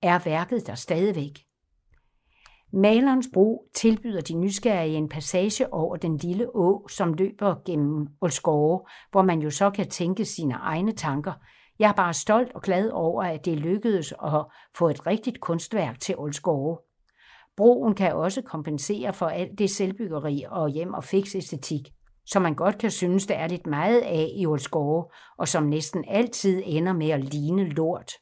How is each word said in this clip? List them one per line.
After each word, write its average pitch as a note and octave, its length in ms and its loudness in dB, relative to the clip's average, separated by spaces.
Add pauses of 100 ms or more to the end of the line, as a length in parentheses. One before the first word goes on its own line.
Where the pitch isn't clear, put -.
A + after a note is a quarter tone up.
er F3 180 4
værket F3 480 -2
der - 80 -8
stadigvæk. D#3+ 680 -2 (1300)
Malerens B3 600 4
Bro G#3+ 400 2
tilbyder A3 480 0
de D#3+ 120 -8
nysgerrige F3+ 640 0
en D3+ 120 -2
passage F#3 640 -2
over E3 220 -2
den D#3+ 220 -2
lille F#3 380 -4
å, F#3+ 320 2
som E3+ 260 -2
løber F#3+ 420 0 (100)
gennem D3+ 420 0 (140)
Ålsgårde, D#3+ 640 2 (260)
hvor G3 100 4
man F3 200 4
jo D3+ 80 -2
så G3 200 2
kan G3 200 -4
tænke F#3 360 -2
sine D3 280 -4
egne E3+ 380 -2
tanker. D3+ 420 -4 (460)
Jeg G#3 100 6
er G3+ 40 0
bare F3+ 200 2
stolt A#3+ 400 2
og - 80 -14
glad G3 280 0
over, E3+ 340 0
at E3 220 -4
det E3 120 0
lykkedes F#3+ 540 0
at D3+ 340 0 (300)
få E3+ 140 4
et C#3+ 180 -4
rigtigt A3 320 -2
kunstværk E3 600 -2
til - 180 -4
Ålsgårde. D3 640 -2 (760)
Broen A#3 380 6
kan F#3+ 200 2
også F3 260 -2
kompensere D#3 720 -6
for - 120 -4
alt F3 340 -4
det G3+ 100 2
selvbyggeri E3 800 -4
og D#3+ 200 -2
hjem- E3 240 -6
og - 100 -6
fix-æstetik, E3+ 880 -4 (320)
som - 160 2
man E3 140 2
godt F#3+ 220 0
kan G#3 140 -2
synes, F#3 360 0
der G3 80 0
er D#3+ 120 -4
lidt E3+ 200 -6
meget F3 340 2
af D#3+ 340 -2
i G3 100 0
Ålsgårde, D3+ 640 0 (280)
og - 100 -2
som D#3 160 2
næsten D3+ 440 -2
altid G3+ 580 0
ender F3 280 0
med D#3 160 0
at C#3+ 140 0
ligne D3+ 460 0
lort. D#3 420 -2 (100)